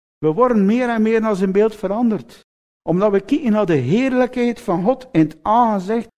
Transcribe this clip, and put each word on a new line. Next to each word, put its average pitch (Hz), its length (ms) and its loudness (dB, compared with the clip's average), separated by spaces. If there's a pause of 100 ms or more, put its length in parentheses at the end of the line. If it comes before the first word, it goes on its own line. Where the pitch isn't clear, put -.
(180)
We 156 140 0
worden 220 340 2
meer 240 220 0
en 226 140 -2
meer 226 180 0
naar 220 160 -2
zijn 190 160 -2
beeld 214 220 2
veranderd. 208 720 -4 (360)
Omdat 185 280 0
we 196 100 2
kijken 247 320 -2
naar 208 140 0
de 175 60 0
heerlijkheid 240 880 0
van 180 240 -4
God - 280 -2
in 160 80 2
het 156 220 0
aangezicht 220 760 0